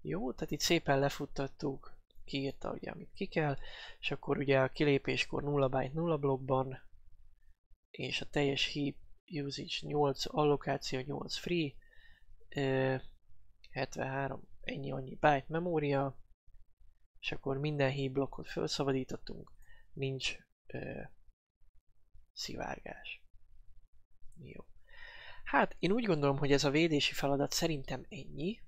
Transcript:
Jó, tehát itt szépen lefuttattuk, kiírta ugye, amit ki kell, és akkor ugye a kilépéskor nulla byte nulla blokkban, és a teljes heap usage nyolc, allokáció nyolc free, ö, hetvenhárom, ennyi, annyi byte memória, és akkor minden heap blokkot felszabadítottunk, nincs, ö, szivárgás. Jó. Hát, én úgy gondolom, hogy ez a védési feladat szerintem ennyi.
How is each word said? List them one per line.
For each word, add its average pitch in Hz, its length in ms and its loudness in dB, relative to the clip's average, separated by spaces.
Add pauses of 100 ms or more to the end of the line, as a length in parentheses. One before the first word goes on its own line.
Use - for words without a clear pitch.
Jó, 226 320 -4
tehát - 180 -4
itt 151 100 -2
szépen 160 380 4
lefuttattuk, 139 1000 -2 (260)
kiírta - 480 -2
ugye, - 180 -6
amit - 220 -12
ki 202 140 -4
kell, 147 300 2 (420)
és - 120 -4
akkor 139 280 0
ugye 135 220 6
a 131 120 4
kilépéskor 139 720 2
nulla 143 260 4
byte 135 240 0
nulla 160 260 2
blokkban, 135 720 2 (1000)
és 131 300 -4
a - 80 -6
teljes 139 440 2
heap 147 240 0 (300)
usage 139 540 -6
nyolc, 147 540 2
allokáció 139 680 4
nyolc 139 360 -4
free, 160 380 0 (760)
ö, 131 480 2 (760)
hetvenhárom, 135 720 -4 (180)
ennyi, 139 320 -6
annyi 131 220 -6
byte 143 340 4
memória, 147 680 0 (1000)
és - 140 -4
akkor 135 260 -2
minden 143 340 2
heap 135 200 0
blokkot 135 360 0
felszabadítottunk, - 1040 -2 (400)
nincs, 135 440 -4 (300)
ö, - 360 -6 (1300)
szivárgás. - 920 -8 (1160)
Jó. - 220 -12 (800)
Hát, - 340 4
én 175 140 4
úgy 240 120 4
gondolom, 143 340 4
hogy 143 140 6
ez 135 120 6
a 143 60 6
védési 156 420 4
feladat 143 400 2
szerintem 139 560 -2
ennyi. 185 600 -6